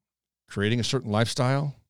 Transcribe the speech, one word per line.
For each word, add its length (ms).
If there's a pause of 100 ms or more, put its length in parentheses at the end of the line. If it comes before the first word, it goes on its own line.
(480)
creating 320
a 40
certain 260
lifestyle, 680 (140)